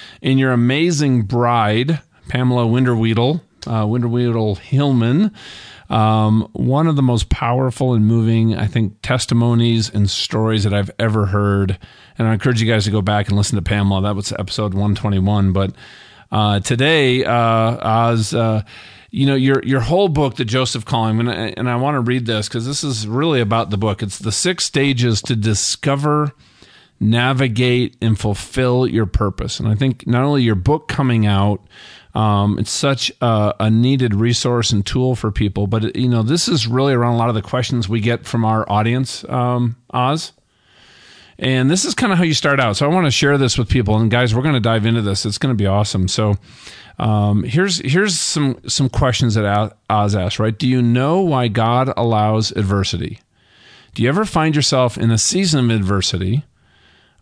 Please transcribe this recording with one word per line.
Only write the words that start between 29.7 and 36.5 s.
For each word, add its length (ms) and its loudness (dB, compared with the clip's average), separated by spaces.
think 320 -2
not 180 0
only 180 2
your 140 2
book 320 0
coming 360 0
out, 420 0
um, 440 0
it's 120 -4
such 400 -2
a, 360 2
a 120 2
needed 440 2
resource 580 0
and 120 0
tool 300 -2
for 160 -4
people, 360 -2
but, 300 -2
you 140 0
know, 120 2
this 240 0
is 200 -2